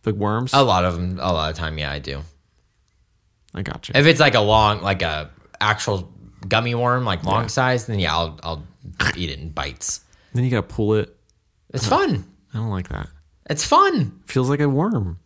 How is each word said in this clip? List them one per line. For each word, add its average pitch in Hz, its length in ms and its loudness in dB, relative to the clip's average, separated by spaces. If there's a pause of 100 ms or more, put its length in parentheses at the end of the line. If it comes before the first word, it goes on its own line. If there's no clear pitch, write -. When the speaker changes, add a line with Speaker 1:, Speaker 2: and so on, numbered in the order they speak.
Speaker 1:
the 110 100 -2
worms? 107 400 -2
Speaker 2:
A 135 100 8
lot 92 220 4
of 90 100 0
them, 90 240 -4
a 90 140 0
lot 78 160 -2
of 78 80 -8
time, 78 220 -6
yeah, 71 120 -6
I 73 60 -6
do. 71 240 -10 (1300)
Speaker 1:
I 95 80 -6
gotcha. - 340 -4
Speaker 2:
If 143 80 6
it's, 160 140 6
like, 139 160 4
a 110 60 6
long, 107 400 4
like, 92 200 -2
a 78 300 -4 (280)
actual 107 540 -2 (340)
gummy 117 280 0
worm, 123 280 0
like, 90 200 -2
long 101 200 0
Speaker 1:
Yeah. 113 40 -6
Speaker 2:
size, 127 400 0
then 110 120 -4
yeah, 78 160 0
I'll, 80 280 -4
I'll 80 200 -8 (540)
eat 85 140 -6
it - 80 -10
in 80 100 -10
bites. 71 520 -8 (320)
Speaker 1:
Then 123 100 0
you 127 80 0
gotta 110 120 0
pull 107 300 -2
it. 107 220 -2 (580)
Speaker 2:
It's 110 140 -4
Speaker 1:
I - 20 -2
don't 349 200 2
Speaker 2:
fun. 110 160 -2 (280)
Speaker 1:
I 117 40 -6
don't 110 120 -4
like 92 200 -6
that. - 180 -8 (420)
Speaker 2:
It's 156 160 -2
fun. 311 600 2
Speaker 1:
Feels 127 220 0
like 143 100 0
a 147 100 4
worm. 135 560 -2